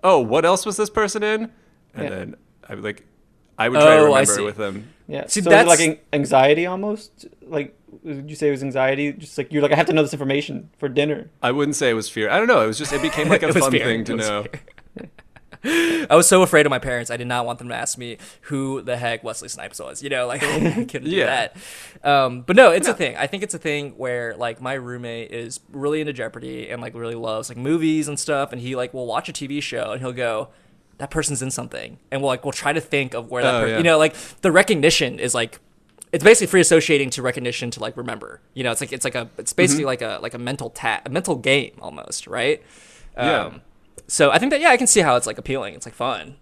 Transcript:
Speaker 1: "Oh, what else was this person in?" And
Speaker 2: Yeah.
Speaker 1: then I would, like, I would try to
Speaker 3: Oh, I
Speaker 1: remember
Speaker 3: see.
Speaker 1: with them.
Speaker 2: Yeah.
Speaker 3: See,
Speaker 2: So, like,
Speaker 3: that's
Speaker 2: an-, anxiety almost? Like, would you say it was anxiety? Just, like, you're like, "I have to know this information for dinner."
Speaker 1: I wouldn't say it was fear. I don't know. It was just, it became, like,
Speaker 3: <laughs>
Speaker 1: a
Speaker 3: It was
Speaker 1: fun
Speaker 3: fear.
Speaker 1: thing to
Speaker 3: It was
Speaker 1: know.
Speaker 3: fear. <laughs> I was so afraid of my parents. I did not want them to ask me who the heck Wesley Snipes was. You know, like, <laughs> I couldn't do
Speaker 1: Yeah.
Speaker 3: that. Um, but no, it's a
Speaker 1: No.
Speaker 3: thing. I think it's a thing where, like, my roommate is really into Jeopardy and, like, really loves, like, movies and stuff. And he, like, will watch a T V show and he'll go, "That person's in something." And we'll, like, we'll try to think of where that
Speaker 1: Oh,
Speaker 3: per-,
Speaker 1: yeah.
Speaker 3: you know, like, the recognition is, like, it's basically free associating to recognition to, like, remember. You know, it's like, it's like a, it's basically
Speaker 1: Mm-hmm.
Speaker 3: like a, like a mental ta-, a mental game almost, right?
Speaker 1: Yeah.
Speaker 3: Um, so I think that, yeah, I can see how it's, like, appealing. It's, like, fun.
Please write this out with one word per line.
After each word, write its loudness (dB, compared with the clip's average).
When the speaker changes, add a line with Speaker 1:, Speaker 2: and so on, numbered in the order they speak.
Speaker 1:
"Oh, 6
what 2
else 2
was -6
this 0
person -2
in?" -2
And -8
Speaker 2:
Yeah. -8
Speaker 1:
then -10
I -12
would, -14
like, -8
I 2
would 0
try 8
to 8
Speaker 3:
Oh, 8
I 6
Speaker 1:
remember 4
Speaker 3:
see. 0
Speaker 1:
with -6
them. -8
Speaker 2:
Yeah. -8
Speaker 3:
See, -2
Speaker 2:
So, 2
like, 8
Speaker 3:
that's 6
Speaker 2:
an-, 0
anxiety 4
almost? -8
Like, -6
would -12
you -12
say 0
it 2
was -4
anxiety? -2
Just, -14
like, -6
you're 2
like, 4
"I 6
have 4
to 0
know 6
this 0
information -4
for -4
dinner." 0
Speaker 1:
I 2
wouldn't 0
say 2
it 2
was -4
fear. -2
I 2
don't 0
know. 6
It 4
was -2
just, -6
it -2
became, -2
like, 4
Speaker 3:
<laughs> -
Speaker 1:
a 0
Speaker 3:
It 2
was 6
Speaker 1:
fun 4
Speaker 3:
fear. 0
Speaker 1:
thing 0
to -6
Speaker 3:
It -2
was -2
Speaker 1:
know. -4
Speaker 3:
fear. -18
<laughs> -20
I 2
was 8
so 6
afraid 6
of 0
my -2
parents. -6
I -6
did -8
not -4
want -8
them -16
to -10
ask -8
me -12
who -6
the -6
heck -4
Wesley -10
Snipes -14
was. -14
You -10
know, -2
like, -6
<laughs> -
I -2
couldn't -10
do -4
Speaker 1:
Yeah. 0
Speaker 3:
that. 0
Um, 2
but 4
no, 10
it's 2
a 0
Speaker 1:
No. -2
Speaker 3:
thing. -2
I -2
think -6
it's -8
a -8
thing -4
where, -6
like, -6
my -6
roommate -10
is -10
really -4
into -6
Jeopardy -10
and, -10
like, -12
really -10
loves, -6
like, -14
movies 0
and -8
stuff. -4
And -10
he, -8
like, -6
will -8
watch -4
a -14
T -10
V -6
show -6
and -8
he'll -8
go, -4
"That -12
person's -4
in -6
something." -12
And -4
we'll, 0
like, -2
we'll -6
try -2
to 0
think -4
of -8
where -2
that 2
Speaker 1:
Oh, 2
Speaker 3:
per-, 0
Speaker 1:
yeah. -2
Speaker 3:
you 0
know, 6
like, 4
the 2
recognition 4
is, -2
like, -4
it's -2
basically 8
free 4
associating 4
to -8
recognition -4
to, -12
like, -8
remember. -12
You -8
know, 0
it's -4
like, -8
it's -6
like -4
a, -6
it's -8
basically 4
Speaker 1:
Mm-hmm. -2
Speaker 3:
like -2
a, -6
like -8
a -12
mental -8
ta-, -4
a -8
mental -2
game 0
almost, -12
right? -2
Speaker 1:
Yeah. 0
Speaker 3:
Um, -14
so 4
I 6
think 2
that, 0
yeah, 4
I 6
can 2
see 4
how 4
it's, 0
like, -10
appealing. -8
It's, -18
like, -20
fun. -6